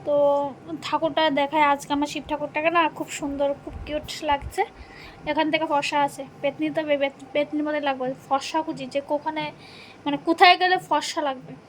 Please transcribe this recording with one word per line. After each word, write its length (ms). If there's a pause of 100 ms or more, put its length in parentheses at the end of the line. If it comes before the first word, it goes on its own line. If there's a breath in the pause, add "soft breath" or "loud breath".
তো 100 (680)
ঠাকুরটা 480
দেখায় 320
আজকে, 300
আমার 160
শিব 200
ঠাকুরটাকে 420
না 180
খুব 220
সুন্দর, 440 (100)
খুব 100 (120)
কিউট 200 (160)
লাগছে। 400 (640 loud breath)
এখান 240
থেকে 160
ফর্সা 340
আছে, 220 (180)
পেতনি 300
তো 120
বে-, 160
পেত-, 340
পেতনির 340
মধ্যে 140
লাগবে, 340 (140)
ফর্সা 340
খুঁজি 240
যে 140
কোখানে, 440 (600 loud breath)
মানে 120
কোথায় 400
গেলে 220
ফর্সা 440
লাগবে। 300 (160)